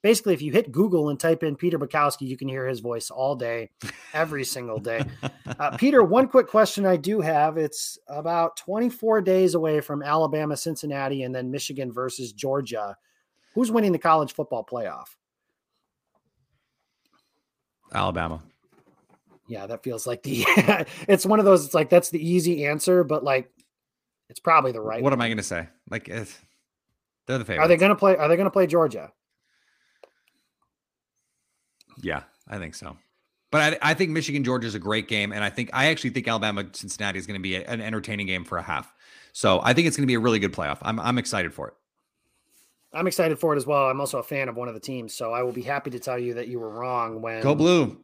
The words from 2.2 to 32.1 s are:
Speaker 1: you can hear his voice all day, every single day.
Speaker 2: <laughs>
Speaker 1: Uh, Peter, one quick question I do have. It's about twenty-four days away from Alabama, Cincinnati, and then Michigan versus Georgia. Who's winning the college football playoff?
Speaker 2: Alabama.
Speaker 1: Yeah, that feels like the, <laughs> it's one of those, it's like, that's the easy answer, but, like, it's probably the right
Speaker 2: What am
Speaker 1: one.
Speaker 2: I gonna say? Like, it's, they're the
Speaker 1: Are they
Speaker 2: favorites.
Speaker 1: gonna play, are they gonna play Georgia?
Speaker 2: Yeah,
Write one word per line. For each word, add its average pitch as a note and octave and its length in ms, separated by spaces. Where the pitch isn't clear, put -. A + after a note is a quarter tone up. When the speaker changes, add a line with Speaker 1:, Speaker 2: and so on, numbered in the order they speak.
Speaker 1:
you B2+ 100
can C3+ 120
hear C3 180
his B2 140
voice A#2 280
all C3+ 260
day, A#2 360
every D3+ 300
single A#2+ 340
day. A2+ 260
Speaker 2:
<laughs> C3+ 80
Speaker 1:
Uh, D3 180
Peter, C4 260
one A3+ 240
quick G3+ 200
question G3+ 380
I F#3 120
do G3 220
have. D#3 380
It's - 400
about E3 500
twenty-four A3 640
days F#3 340
away D#3 260
from D3 200
Alabama, D3+ 540
Cincinnati, C#3 680
and B2+ 120
then B2+ 160
Michigan C3+ 400
versus B2 400
Georgia. A2+ 640
Who's A#3+ 160
winning A3 220
the D#3+ 80
college D#3+ 340
football B2 320
playoff? F#2 500
Speaker 2:
Alabama. E2+ 480
Speaker 1:
Yeah, G2+ 200
that A2+ 160
feels A#2+ 240
like B2 160
the, C3+ 240
<laughs> F#3+ 380
it's G3 180
one G#3+ 140
of G3+ 60
those, F3+ 200
it's C#3 100
like, D#3 140
that's F3 200
the D#3+ 160
easy E3 400
answer, E3+ 380
but, D3 200
like, C3 280
it's - 100
probably D3+ 320
the A2+ 100
right A2 220
Speaker 2:
What C#3 100
am B2 60
Speaker 1:
one. A#2+ 80
Speaker 2:
I - 20
gonna G#2+ 140
say? E2+ 240
Like, A2 180
it's, G#2+ 300
they're C3 100
the A#2+ 60
Speaker 1:
Are D3+ 240
they E3+ 80
Speaker 2:
favorites. D#3+ 40
Speaker 1:
gonna G3 160
play, G3 220
are D3+ 100
they E3+ 100
gonna F#3+ 120
play F#3+ 160
Georgia? C#3+ 460
Speaker 2:
Yeah, D#2 220